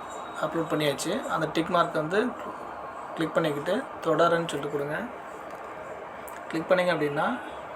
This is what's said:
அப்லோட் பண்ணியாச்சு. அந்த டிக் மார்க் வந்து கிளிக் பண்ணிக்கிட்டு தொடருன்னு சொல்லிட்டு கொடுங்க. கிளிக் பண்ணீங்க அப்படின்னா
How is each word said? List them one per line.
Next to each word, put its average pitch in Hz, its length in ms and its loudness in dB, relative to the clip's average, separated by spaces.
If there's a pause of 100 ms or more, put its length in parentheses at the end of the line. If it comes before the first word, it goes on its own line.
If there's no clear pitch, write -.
(420)
அப்லோட் 160 300 0
பண்ணியாச்சு. 151 400 2 (220)
அந்த 160 180 2
டிக் 170 240 0
மார்க் 165 260 4
வந்து 175 180 2 (960)
கிளிக் 160 180 0
பண்ணிக்கிட்டு 156 400 2 (300)
தொடருன்னு 170 480 6
சொல்லிட்டு 143 240 -2
கொடுங்க. 143 200 -2 (1500)
கிளிக் 165 220 0
பண்ணீங்க 180 240 6
அப்படின்னா 151 320 2 (500)